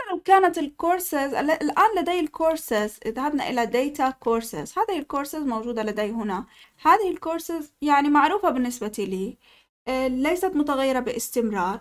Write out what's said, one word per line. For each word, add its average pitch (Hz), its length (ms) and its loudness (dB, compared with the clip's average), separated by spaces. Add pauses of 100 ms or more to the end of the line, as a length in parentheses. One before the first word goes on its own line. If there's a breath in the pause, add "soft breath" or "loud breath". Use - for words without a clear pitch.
(100)
لو 349 140 -4
كانت 370 340 6
الكورسز، 294 760 -2
ال-، 294 160 0
الآن 330 480 2
لدي 349 220 0
الكورسز، 302 880 -2
ذهبنا 269 420 -2
إلى 240 160 0
data 262 460 0
courses، 226 640 -4
هذه 403 200 0
الكورسز 285 440 -6
موجودة 226 400 -4
لدي 214 280 -2
هنا. 220 340 -4 (380 soft breath)
هذه 381 280 4
الكورسز 330 600 -6 (100)
يعني 285 260 4
معروفة 311 420 4
بالنسبة 247 480 -4
لي، 190 380 -4 (520 soft breath)
آه، 262 200 0
ليست 320 480 0
متغيرة 269 440 2
باستمرار، 220 800 -2